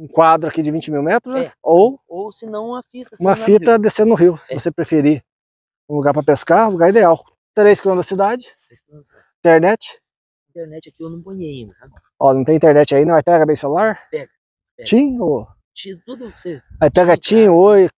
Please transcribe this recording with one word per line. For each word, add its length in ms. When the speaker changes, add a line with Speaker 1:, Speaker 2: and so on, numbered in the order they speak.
Speaker 1:
um 60
quadro 420
aqui 140
de 80
vinte 220
mil 100
metros, 320
né? 120
Speaker 2:
É. 140
Speaker 1:
Ou 460
Speaker 2:
Ou 260
se 140
não, 220
uma 160
fita, 300
assim, 100
Speaker 1:
uma 80
Speaker 2:
lá 40
no 80
Speaker 1:
fita 280
Speaker 2:
rio. 80
Speaker 1:
descendo 300
no 40
rio, 320
se 80
Speaker 2:
É. 40
Speaker 1:
você 120
preferir. 540
Um 80
lugar 160
pra 100
pescar, 480
lugar 200
ideal. 280
Três 260
quilômetros 260
da 80
cidade, 300
Speaker 2:
Três 140
quilômetros. 300
Speaker 1:
internet. 600
Speaker 2:
Internet 400
aqui 120
eu 80
não 100
ponhei 420
ainda, 120
tá? 140
Speaker 1:
Ó, 120
não 120
tem 100
internet 400
aí, 100
não? 100
Vai 100
pegar 220
bem 100
celular? 420
Speaker 2:
Pega, 200
pega. 120
Speaker 1:
Tim, 300
ô? 280
Speaker 2:
Tim, 320
tudo 260
que 80
você 220
Speaker 1:
Aí 100
pega 260
Speaker 2:
Tim, 60
Speaker 1:
Tim, 240
Speaker 2:
cara. 80
Speaker 1:
Oi, 440